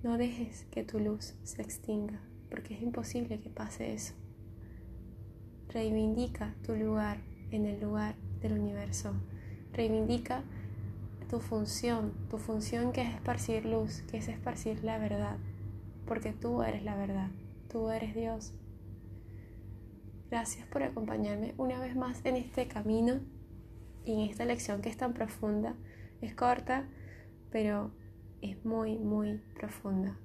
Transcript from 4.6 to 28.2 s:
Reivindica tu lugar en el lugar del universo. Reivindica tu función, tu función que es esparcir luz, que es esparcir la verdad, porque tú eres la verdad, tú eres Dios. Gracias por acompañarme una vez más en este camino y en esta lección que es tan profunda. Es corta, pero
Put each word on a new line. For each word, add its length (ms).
Reivindica 880
tu 120
lugar 420
en 160
el 120
lugar 360
del 120
universo. 600
Reivindica 680
tu 100
función, 760
tu 80
función 540
que 100
es 120
esparcir 520
luz, 340
que 60
es 120
esparcir 540
la 140
verdad, 400
porque 260
tú 300
eres 200
la 140
verdad, 320
tú 220
eres 240
Dios. 400
Gracias 380
por 140
acompañarme 760
una 200
vez 160
más 300
en 120
este 320
camino 520
y 80
en 160
esta 160
lección 340
que 80
es 80
tan 160
profunda. 600
Es 120
corta, 540
pero 400